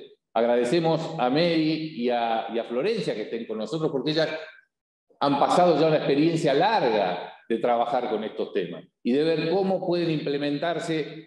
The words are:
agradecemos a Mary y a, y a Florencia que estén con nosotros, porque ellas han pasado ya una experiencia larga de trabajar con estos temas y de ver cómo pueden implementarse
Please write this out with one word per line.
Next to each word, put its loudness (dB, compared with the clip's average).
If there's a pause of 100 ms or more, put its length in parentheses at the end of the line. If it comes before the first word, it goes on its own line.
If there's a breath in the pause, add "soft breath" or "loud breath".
(320)
agradecemos 2 (180)
a 0
Mary 0
y -2
a, 0
y -2
a -4
Florencia -4
que -6
estén -8
con -6
nosotros, -4
porque -2
ellas 0 (920)
han 2
pasado 4
ya 4
una 4
experiencia 2
larga 2 (160)
de 0
trabajar 0
con -2
estos -6
temas -4 (180)
y 0
de 2
ver 0
cómo 0
pueden 0
implementarse -2